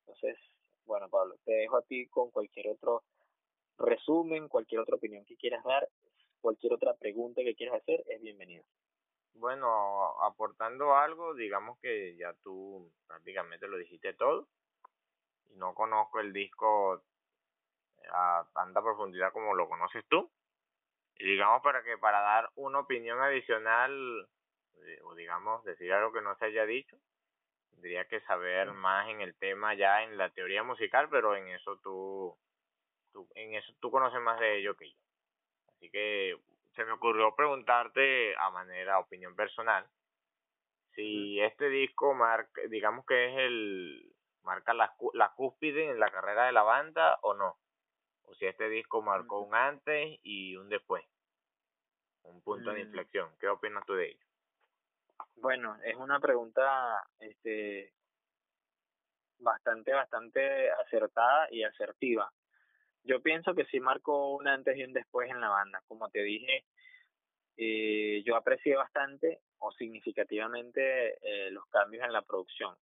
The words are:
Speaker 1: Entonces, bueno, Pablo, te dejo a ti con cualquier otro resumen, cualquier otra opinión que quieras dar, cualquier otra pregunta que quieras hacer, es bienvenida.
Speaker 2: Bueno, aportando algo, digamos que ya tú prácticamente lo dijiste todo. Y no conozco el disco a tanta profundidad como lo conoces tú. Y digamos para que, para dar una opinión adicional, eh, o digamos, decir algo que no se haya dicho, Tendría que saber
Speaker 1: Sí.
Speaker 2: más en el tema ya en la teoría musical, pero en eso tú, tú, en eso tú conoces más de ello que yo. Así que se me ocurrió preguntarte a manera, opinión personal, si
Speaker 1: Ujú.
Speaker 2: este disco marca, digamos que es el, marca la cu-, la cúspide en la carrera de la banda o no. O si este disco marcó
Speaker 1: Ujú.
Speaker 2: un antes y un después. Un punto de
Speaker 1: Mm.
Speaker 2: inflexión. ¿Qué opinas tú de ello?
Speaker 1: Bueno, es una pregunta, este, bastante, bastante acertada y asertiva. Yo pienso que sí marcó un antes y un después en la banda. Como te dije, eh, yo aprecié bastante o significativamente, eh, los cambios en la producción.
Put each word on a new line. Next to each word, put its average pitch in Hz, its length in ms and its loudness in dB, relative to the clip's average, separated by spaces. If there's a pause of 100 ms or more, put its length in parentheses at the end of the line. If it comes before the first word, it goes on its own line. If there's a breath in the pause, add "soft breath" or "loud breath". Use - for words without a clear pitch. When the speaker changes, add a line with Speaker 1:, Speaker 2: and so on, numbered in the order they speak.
Speaker 1:
Entonces, - 360 -8 (480)
bueno, 101 240 -4
Pablo, 92 340 0
te 113 100 -2
dejo 110 240 2
a 120 40 4
ti 127 280 -8
con 123 200 0
cualquier 104 380 -6
otro 113 360 -2 (760)
resumen, 156 680 2
cualquier 113 340 0
otra 123 160 0
opinión 107 280 -8
que 117 120 -20
quieras 120 260 -4
dar, 135 240 2 (520)
cualquier 117 340 2
otra 120 220 2
pregunta 120 460 -4
que 120 140 -2
quieras 117 260 -4
hacer, 160 260 0
es 113 140 -8
bienvenida. 95 420 -18 (680)
Speaker 2:
Bueno, 113 880 0
aportando 113 760 0
algo, 160 380 2
digamos 110 460 -6
que 101 380 -6
ya 87 160 -10 (100)
tú 95 480 -16 (160)
prácticamente 85 600 -10
lo 98 100 -8
dijiste 87 360 -10
todo. 151 340 0 (1000)
Y 101 60 -20
no 92 180 -6
conozco 110 460 0
el 104 140 -4
disco 101 680 2 (1120)
a 87 400 2
tanta 92 280 -2
profundidad 98 500 -2
como 107 240 -2
lo 87 120 2
conoces 87 400 -6
tú. 180 220 2 (840)
Y - 100 -16
digamos 101 360 4
para 131 220 2
que, 117 140 -6
para 104 240 2
dar 107 340 4
una 135 240 -4
opinión 120 420 -4
adicional, 123 1080 0 (480)
eh, 82 280 -18
o 85 100 -18
digamos, 90 500 -6
decir 90 300 -6
algo 110 180 2
que 113 100 -4
no 101 160 -4
se 113 80 -4
haya 107 200 0
dicho, 123 320 -6 (840)
Tendría 90 240 -6
que 110 160 -8
saber 92 480 -2
Speaker 1:
Sí. 101 60 -12
Speaker 2:
más 98 340 0
en 107 120 -8
el 90 160 -10
tema 101 360 -4
ya 101 300 4
en 110 140 -10
la 92 120 0
teoría 95 340 -4
musical, 123 460 0
pero 110 260 2
en 95 120 -8
eso 92 320 -12
tú, 95 580 -8 (720)
tú, 95 240 -20
en 110 200 -12
eso 107 240 -10
tú 123 100 -6
conoces 127 320 2
más 117 180 0
de 107 200 2
ello 101 180 -4
que 76 140 -20
yo. - 60 -20 (720)
Así 85 200 -20
que 98 480 -2 (380)
se 113 100 -4
me 113 60 -8
ocurrió 110 440 4
preguntarte 123 1040 4
a 92 140 0
manera, 92 480 0
opinión 90 360 -8
personal, 107 540 0 (1040)
si 104 460 -4
Speaker 1:
Ujú. 104 80 6
Speaker 2:
este 139 220 0
disco 135 440 2
marca, 117 560 2
digamos 110 360 -2
que 123 280 4
es 135 60 -4
el, 98 760 -4 (300)
marca 95 320 -2
la 117 200 4
cu-, 117 200 -4
la 107 180 6
cúspide 147 560 -2
en 117 100 -2
la 104 120 6
carrera 101 340 0
de 127 60 2
la 113 120 8
banda 139 600 4
o 104 100 2
no. 98 240 -2 (680)
O 98 100 -20
si 98 100 -6
este 104 240 -2
disco 110 320 -2
marcó 101 380 -2
Speaker 1:
Ujú. 104 100 -8
Speaker 2:
un 107 60 -2
antes 147 680 0
y 95 320 -10
un 98 140 -16
después. 104 340 -4 (1200)
Un 87 200 -20
punto 104 280 -4
de 104 120 -6
Speaker 1:
Mm. - 20 -10
Speaker 2:
inflexión. 92 540 -6
¿Qué 95 80 -2
opinas 101 380 -4
tú 98 100 -2
de 87 160 0
ello? - 140 -20 (1120)
Speaker 1:
Bueno, 120 460 -2
es 113 120 -4
una 139 240 -2
pregunta, 127 840 2 (160)
este, 104 720 -8 (1500)
bastante, 113 540 -2
bastante 131 800 0
acertada 120 800 2
y 113 120 -4
asertiva. 107 680 -2 (720)
Yo 131 180 0
pienso 165 340 0
que 151 100 2
sí 131 140 -2
marcó 139 560 0
un 139 120 -2
antes 135 300 2
y 139 60 -6
un 131 100 -10
después 123 360 -2
en 123 120 -6
la 110 80 0
banda. 98 380 0
Como 110 220 -10
te 104 140 -2
dije, 120 420 -2 (920 soft breath)
eh, 107 680 0
yo 117 100 2
aprecié 131 400 2
bastante 139 640 -2 (180)
o 107 140 -6
significativamente, 117 1400 -2 (300)
eh, 95 40 -8
los 101 160 -12
cambios 107 380 2
en 120 80 -4
la 104 80 2
producción. 95 640 -6